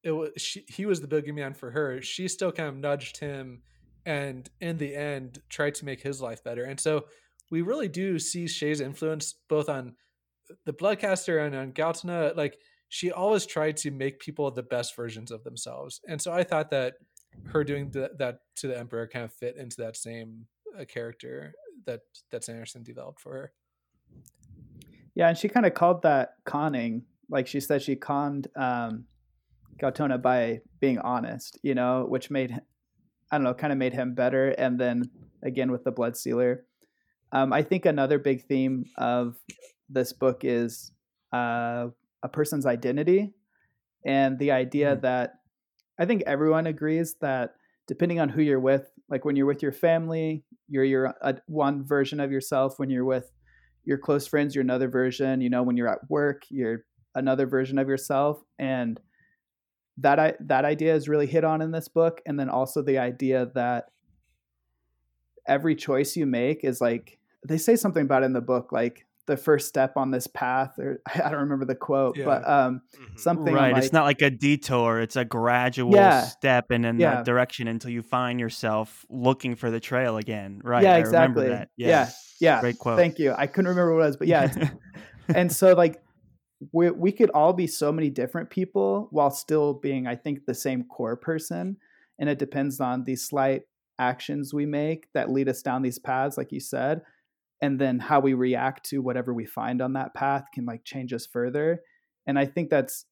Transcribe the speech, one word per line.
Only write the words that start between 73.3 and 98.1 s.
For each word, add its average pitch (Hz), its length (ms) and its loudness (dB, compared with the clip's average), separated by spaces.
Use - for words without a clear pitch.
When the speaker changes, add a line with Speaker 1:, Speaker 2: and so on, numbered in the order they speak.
Speaker 3:
Right, 135 200 6
Speaker 2:
like 131 100 4
Speaker 3:
it's 135 100 2
not 156 100 6
like 143 180 2
a 143 80 6
detour, 127 680 2
it's 113 160 -2
a 127 100 2
gradual 123 720 2
Speaker 2:
Yeah. 185 260 10
Speaker 3:
step 123 500 2
in, 120 140 2
in 117 140 0
Speaker 2:
Yeah. 139 160 4
Speaker 3:
that 120 100 -4
direction 123 420 2
until 117 240 -6
you 117 100 -4
find 123 380 -2
yourself 110 720 -4
looking 127 460 0
for 117 160 -2
the 113 80 -2
trail 123 380 0
again. 101 460 -8
Right, 120 200 4
Speaker 2:
Yeah, 185 120 10
Speaker 3:
I 165 40 8
remember 165 420 6
Speaker 2:
exactly. 131 80 2
Speaker 3:
that. 117 280 -4
Speaker 2:
Yeah, 120 100 0
Speaker 3:
Yes. 139 540 2
Speaker 2:
yeah. 151 180 8
Speaker 3:
Great 120 200 0
quote. 117 180 2
Speaker 2:
Thank 170 220 4
you. 139 180 4
I 143 100 2
couldn't 180 220 0
remember 175 260 4
what 160 80 6
it 151 40 6
was, 143 100 0
but 160 100 -2
yeah, 165 160 6
it's 131 140 0
Speaker 3:
<laughs> - 380 -4
Speaker 2:
and 175 160 4
so, 185 220 8
like, 170 280 6
we, 170 200 4
we 170 200 2
could 202 200 6
all 151 220 6
be 175 140 0
so 147 240 0
many 156 180 0
different 139 400 -4
people 196 640 0
while 147 200 4
still 147 420 2
being, 135 340 -4
I 120 80 -4
think, 139 300 -6
the 123 80 -2
same 127 320 -2
core 117 320 -6
person. 170 600 -6
And 147 100 0
it 143 100 0
depends 139 400 -2
on 127 240 -2
the 131 140 -4
slight 135 460 0
actions 135 540 -2
we 147 120 0
make 151 480 -2
that 127 160 0
lead 135 200 2
us 127 120 -4
down 131 200 -2
these 127 180 -2
paths, 135 380 -2
like - 160 -6
you 135 80 -8
said, 135 400 -2
and 139 180 -2
then 127 200 0
how 139 220 4